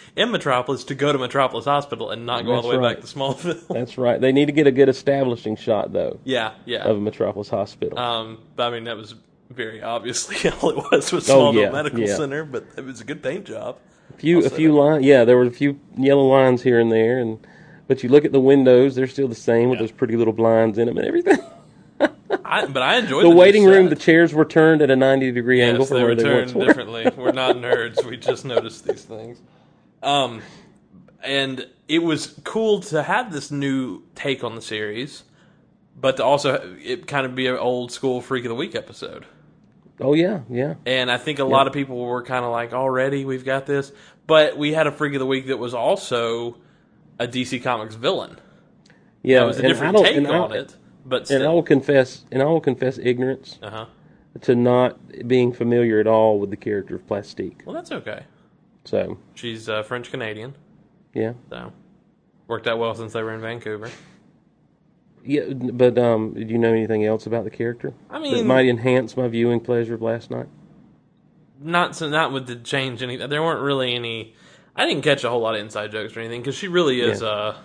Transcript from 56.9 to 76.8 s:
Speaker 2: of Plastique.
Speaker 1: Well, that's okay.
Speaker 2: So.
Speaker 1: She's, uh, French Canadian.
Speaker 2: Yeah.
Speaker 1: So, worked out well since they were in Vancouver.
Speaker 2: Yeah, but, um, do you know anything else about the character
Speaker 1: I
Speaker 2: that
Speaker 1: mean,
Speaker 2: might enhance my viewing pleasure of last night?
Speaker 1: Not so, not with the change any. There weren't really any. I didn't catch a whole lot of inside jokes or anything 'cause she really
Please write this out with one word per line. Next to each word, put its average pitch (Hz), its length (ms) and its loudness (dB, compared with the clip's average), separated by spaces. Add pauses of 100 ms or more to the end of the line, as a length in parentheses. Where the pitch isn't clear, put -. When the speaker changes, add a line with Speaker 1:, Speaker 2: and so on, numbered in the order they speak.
Speaker 2:
of - 120 -16
Plastique. - 580 -10
Speaker 1:
Well, 180 80 -14
that's 339 180 -14
okay. - 320 -12 (600)
Speaker 2:
So. 92 320 -4 (160)
Speaker 1:
She's, 113 340 -12
uh, 107 160 -4
French 123 280 -10
Canadian. 117 440 -10 (580)
Speaker 2:
Yeah. 113 200 -4 (160)
Speaker 1:
So, - 220 -16 (760)
worked 113 200 -6
out 113 100 0
well 117 160 -2
since 107 200 -12
they 113 100 -6
were 113 100 -8
in 110 80 -12
Vancouver. 113 480 -10 (1400)
Speaker 2:
Yeah, 143 260 -2
but, 123 460 2
um, 113 380 2
do 113 100 -8
you 113 120 -4
know 117 140 4
anything 110 320 0
else 110 220 -2
about 113 180 -4
the 110 60 -10
character 120 440 -8 (160)
Speaker 1:
I - 100 -16
Speaker 2:
that - 20 -10
Speaker 1:
mean, 180 260 -2
Speaker 2:
might 131 200 4
enhance 123 500 0
my 127 100 -4
viewing 117 320 0
pleasure 117 360 -4
of 110 60 -12
last 113 300 -6
night? 120 160 -10 (1120)
Speaker 1:
Not 170 360 -2
so, 160 100 -6
not 147 240 -2
with 131 160 -8
the 120 80 -12
change 123 480 -6
any. 127 140 -8
There 147 260 -6
weren't 156 180 -2
really 131 340 -2
any. 117 400 -10 (400)
I 240 100 -2
didn't 175 180 -4
catch 139 220 0
a 117 40 -2
whole 120 120 -2
lot 110 140 -2
of 104 60 -6
inside 107 300 -10
jokes 107 240 -10
or 113 60 -12
anything 117 220 -10
'cause 139 120 -8
she 202 140 -10
really 156 320 0